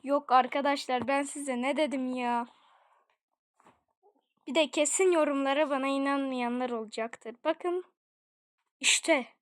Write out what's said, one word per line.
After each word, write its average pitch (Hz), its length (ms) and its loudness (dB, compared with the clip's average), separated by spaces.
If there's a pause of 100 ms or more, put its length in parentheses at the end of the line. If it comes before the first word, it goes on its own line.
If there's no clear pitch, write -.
Yok 285 280 2
arkadaşlar, 254 760 2
ben 277 140 2
size 277 400 -6
ne 262 140 -2
dedim 262 380 -2
ya? 240 320 -2 (2000)
Bir 262 80 -8
de 311 160 2
kesin 359 420 2
yorumlara 285 580 2
bana 269 160 0
inanmayanlar 262 840 -2
olacaktır. 226 720 -8
Bakın 349 400 -2 (960)
işte. - 600 0